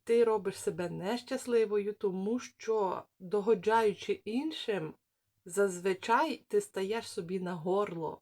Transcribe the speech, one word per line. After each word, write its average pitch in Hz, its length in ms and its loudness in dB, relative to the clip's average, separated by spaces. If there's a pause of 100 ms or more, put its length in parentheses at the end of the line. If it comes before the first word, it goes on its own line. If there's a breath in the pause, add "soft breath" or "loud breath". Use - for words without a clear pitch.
ти 233 200 6
робиш 202 360 0
себе 175 300 -4
нещасливою, 214 1000 0
тому 202 460 -2
що, 220 640 -2 (160)
догоджаючи 208 920 2
іншим, 214 840 -4 (500)
зазвичай 196 920 0 (120)
ти 208 120 4
стаєш 202 480 -4
собі 180 320 -6
на 180 140 -4
горло, 175 680 -2